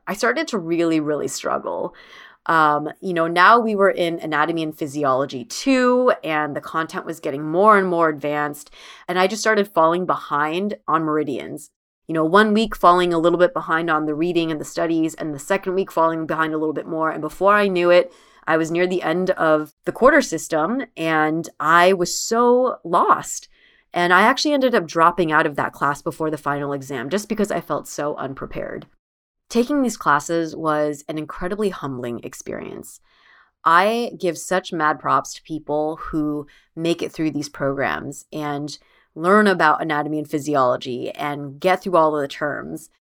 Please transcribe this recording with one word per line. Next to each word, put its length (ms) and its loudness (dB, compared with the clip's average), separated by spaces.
I 80 -8
started 360 -2
to 100 -4
really, 400 0
really 280 -2
struggle. 680 -6
Um, 460 2
you 100 -4
know, 140 0
now 340 6
we 160 0
were 140 4
in 300 0
anatomy 420 -2
and 160 -6
physiology 680 -2
two, 680 2
and 320 -2
the 60 -6
content 460 -6
was 120 -10
getting 240 -6
more 360 6
and 80 2
more 220 2
advanced, 600 -4
and 100 -4
I 80 6
just 160 -2
started 260 2
falling 380 2
behind 680 -2
on 140 0
meridians. 680 -4
You 60 -4
know, 100 2
one 300 4
week 220 0
falling 380 4
a 60 2
little 200 2
bit 160 2
behind 340 -2
on 160 0
the 80 -2
reading 380 0
and 100 -6
the 40 -12
studies, 500 -2
and 180 -8
the 60 -10
second 340 -4
week 180 -4
falling 360 0
behind 260 -2
a 60 -4
little 120 -2
bit 140 -8
more. 240 -2
And 100 -6
before 360 2
I 120 4
knew 220 2
it, 240 4
I 60 2
was 160 0
near 160 2
the 140 -2
end 300 0
of 420 0
the 80 -2
quarter 300 6
system, 640 -2
and 540 0
I 320 6
was 260 -2
so 680 2
lost. 640 0
And 200 2
I 80 8
actually 320 4
ended 200 2
up 140 2
dropping 460 2
out 120 4
of 120 -4
that 160 -2
class 280 -2
before 300 -4
the 60 -4
final 340 -4
exam 380 -8
just 180 -4
because 240 -2
I 80 -2
felt 300 -6
so 260 -6
unprepared. 720 -10
Taking 320 0
these 160 -2
classes 580 0
was 540 -2
an 80 -8
incredibly 540 -4
humbling 520 -8
experience. 800 -12
I 520 2
give 200 -2
such 340 -4
mad 260 0
props 360 -2
to 80 -18
people 560 -4
who 500 -4
make 280 -4
it 100 -6
through 200 -4
these 180 -6
programs 840 -4
and 460 -8
learn 340 4
about 340 4
anatomy 380 -2
and 100 -8
physiology 840 0
and 480 -8
get 240 2
through 140 0
all 180 4
of 60 -2
the 80 -6
terms. 600 -8